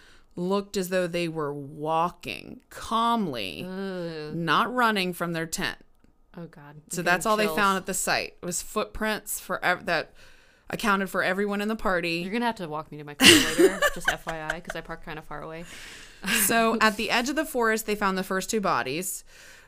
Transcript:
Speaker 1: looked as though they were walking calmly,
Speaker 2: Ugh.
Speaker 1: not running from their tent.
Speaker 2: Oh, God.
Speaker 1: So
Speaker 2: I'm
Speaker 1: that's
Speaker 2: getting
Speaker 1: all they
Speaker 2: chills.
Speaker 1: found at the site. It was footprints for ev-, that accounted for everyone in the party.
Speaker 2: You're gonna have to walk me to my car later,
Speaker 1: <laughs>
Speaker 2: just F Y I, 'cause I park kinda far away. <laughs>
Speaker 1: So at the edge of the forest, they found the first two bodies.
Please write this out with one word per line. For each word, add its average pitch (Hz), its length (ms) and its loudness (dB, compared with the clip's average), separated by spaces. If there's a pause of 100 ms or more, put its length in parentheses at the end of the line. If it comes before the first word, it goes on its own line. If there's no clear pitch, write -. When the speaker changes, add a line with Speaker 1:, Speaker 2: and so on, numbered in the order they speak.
(380)
Speaker 1:
looked 196 400 0
as 180 120 -2
though 185 180 2
they 170 200 -2
were 156 260 -4
walking 147 1160 -4
calmly, 180 1000 -2
Speaker 2:
Ugh. 175 680 -6
Speaker 1:
not 170 400 2
running 214 400 2
from 170 200 -4
their 165 120 -2
tent. 165 320 -4 (600)
Speaker 2:
Oh, 170 100 -12
God. 147 280 -20 (140)
Speaker 1:
So 170 100 -6
Speaker 2:
I'm 170 60 -4
Speaker 1:
that's 180 180 4
Speaker 2:
getting 226 80 4
Speaker 1:
all 214 60 6
they 214 80 4
Speaker 2:
chills. 160 100 0
Speaker 1:
found 196 220 4
at - 80 -4
the - 80 -2
site. 123 480 0
It - 40 -8
was 175 160 -4
footprints - 800 -4
for - 240 -6
ev-, 180 220 2
that 165 280 -2 (560)
accounted 196 400 2
for 180 140 0
everyone 202 380 0
in 208 80 -2
the 226 80 0
party. 175 400 0
Speaker 2:
You're 185 160 -4
gonna 240 120 0
have 226 100 0
to 180 120 -8
walk 151 240 -8
me 147 60 -12
to 147 80 -12
my 147 80 -12
car 254 160 8
later, 320 580 6
Speaker 1:
<laughs> - 80 0
Speaker 2:
just - 140 -2
F - 160 -6
Y 165 160 -6 (100)
I, 160 80 -6
'cause - 160 -10
I 165 60 -4
park 165 240 -12
kinda 156 160 -10
far 147 200 -12
away. 160 280 -10
<laughs> - 40 -16 (720)
Speaker 1:
So 226 340 4
at 214 160 6
the 226 140 -2
edge 233 180 2
of 294 60 -2
the 302 100 0
forest, 226 400 2
they 214 80 -2
found 202 240 2
the 185 60 -2
first 190 260 -4
two 220 100 0
bodies. 156 640 -2 (440)